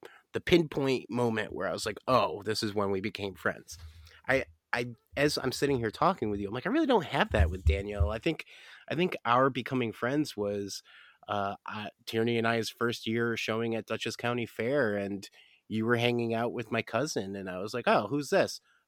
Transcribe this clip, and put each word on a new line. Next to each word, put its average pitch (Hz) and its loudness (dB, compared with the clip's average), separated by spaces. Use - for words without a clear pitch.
the - -4
pinpoint 143 2
moment 113 0
where 92 -4
I 82 -2
was 92 -4
like, 107 -4
'Oh, 101 2
this 104 -2
is 104 -2
when 101 2
we 95 0
became 98 -6
friends.'" - -6
I, 131 2
I, 123 -2
as 143 2
I'm 123 -2
sitting 139 2
here 113 -2
talking 160 0
with 101 -2
you, 98 -4
I'm 104 -8
like, 127 -6
"I - -2
really 311 2
don't 214 4
have 170 0
that 90 6
with 92 -6
Danielle." 101 2
I 113 -2
think, - -2
I 127 -4
think 180 2
our 127 6
becoming 123 -2
friends 143 0
was, 101 -4
uh, 101 -2
uh, 107 -8
Tierney 117 2
and 113 2
I's 117 0
first - -4
year 117 0
showing 113 -2
at 110 -6
Dutchess 110 -4
County 120 -2
Fair, 117 0
and 101 -6
you 110 0
were 120 4
hanging 117 2
out 113 0
with 113 -8
my 113 0
cousin, 113 -2
and 95 -8
I 90 -6
was 101 -6
like, 120 -6
"Oh, 147 4
who's 139 -2
this? 160 2